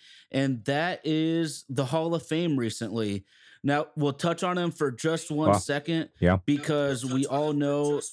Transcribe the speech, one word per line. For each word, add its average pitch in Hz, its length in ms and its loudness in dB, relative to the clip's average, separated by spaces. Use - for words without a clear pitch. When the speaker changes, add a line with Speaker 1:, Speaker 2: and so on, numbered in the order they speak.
Speaker 1:
and 135 340 0
that 156 400 0
is 160 640 0
the 135 180 -2
Hall 160 280 0
of 160 120 -2
Fame 160 320 0
recently. 107 680 -2
Now, 143 220 0
we'll 147 160 2
touch 170 300 -2
on 180 160 0
him 175 120 0
for 147 200 -2
just 160 400 -4
one 151 200 2
Speaker 2:
Well, 101 80 6
Speaker 1:
second 147 520 -2
Speaker 2:
yeah. 90 240 6
Speaker 1:
because 143 600 0
we 131 220 0
all 151 260 0
know 143 480 0